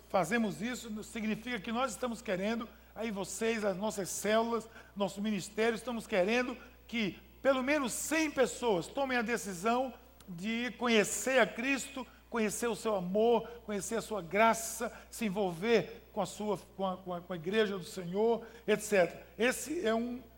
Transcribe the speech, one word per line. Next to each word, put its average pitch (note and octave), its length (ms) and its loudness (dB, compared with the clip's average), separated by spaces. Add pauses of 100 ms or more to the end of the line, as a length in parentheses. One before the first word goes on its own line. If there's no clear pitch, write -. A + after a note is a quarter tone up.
fazemos F#3+ 540 0
isso, A3 400 -6
significa A3 560 -4
que G#3 120 -8
nós B3 200 0
estamos A#3 320 -6
querendo, A3 440 -2 (280)
aí A3+ 160 -4
vocês, G#3+ 520 -2
as G3 140 0
nossas G3+ 320 -4
células, A3+ 580 0 (280)
nosso G3 260 -4
ministério, G#3+ 540 0
estamos A#3 320 -6
querendo A#3 500 2 (300)
que A3 320 -2 (220)
pelo C4 200 4
menos C4+ 320 2
cem D#4 380 0
pessoas A3+ 560 2
tomem C4 300 0
a A#3+ 40 2
decisão A3+ 720 0 (340)
de A3 500 -4
conhecer A#3+ 600 4
a A3 80 8
Cristo, C4 580 -4 (240)
conhecer A3+ 380 0
o A3+ 80 0
seu G#3+ 200 -2
amor, G#3+ 520 4 (180)
conhecer G#3 300 -4
a G#3+ 60 0
sua G#3 200 -4
graça, G#3+ 680 2 (180)
se - 160 -4
envolver F#3+ 840 2
com G#3+ 100 -4
a F3+ 40 0
sua, G#3 320 -4 (180)
com F#3+ 100 -4
a, F#3 120 -2
com F#3 160 -8
a, F3 80 -8
com F3+ 120 -10
a - 20 -6
igreja G3 420 2
do F3 80 -8
Senhor, G#3+ 600 0 (220)
et G#3 140 4
cetera. F#3 440 4 (120)
Esse B3+ 480 0
é A3 80 2
um B3 280 -4 (160)